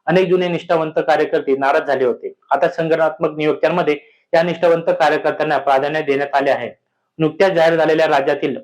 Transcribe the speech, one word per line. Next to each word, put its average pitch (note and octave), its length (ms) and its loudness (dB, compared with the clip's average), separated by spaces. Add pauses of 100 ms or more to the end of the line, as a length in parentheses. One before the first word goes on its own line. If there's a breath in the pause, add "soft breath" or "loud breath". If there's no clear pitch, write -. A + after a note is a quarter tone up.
अनेक F3+ 240 2
जुने F3+ 180 0
निष्ठावंत E3 500 -2
कार्यकर्ते D3+ 600 0
नाराज C#3 300 0
झाले C3 180 0
होते. A#2 280 -4 (180)
आता C#3 160 2
संघटनात्मक D#3+ 720 -2
नियुक्त्यांमध्ये D#3 600 0 (360 soft breath)
या E3 100 4
निष्ठावंत E3+ 440 0
कार्यकर्त्यांना D3+ 720 0
प्राधान्य C#3+ 440 0
देण्यात C#3 340 -2
आले C#3 140 0
आहे. A#2 340 -4 (360)
नुकत्याच D#3+ 320 2
जाहीर E3 240 2
झालेल्या D#3+ 320 2
राज्यातील C#3+ 560 0